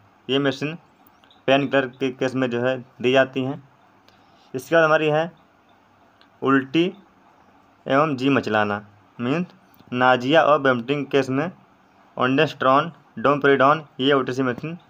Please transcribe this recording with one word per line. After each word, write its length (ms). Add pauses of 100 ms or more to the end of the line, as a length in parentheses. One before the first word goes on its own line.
(280)
ये 120
मेडिसिन 340 (720)
पेन 200
किलर 220
के 220
केस 240
में 140
जो 120
है 160 (240)
दी 100
जाती 320
हैं। 180 (920)
इसके 220
बाद 80
हमारी 260
है 220 (1120)
उल्टी 440 (1000)
एवं 300
जी 140
मचलाना, 560 (340)
मीन्स 280 (460)
नाजिया 500
और 160
वोमिटिंग 480
केस 220
में 220 (680)
ondansetron, 720 (300)
domperidone 640 (180)
ये 140
ओटीसी 300
मेडिसिन 340 (120)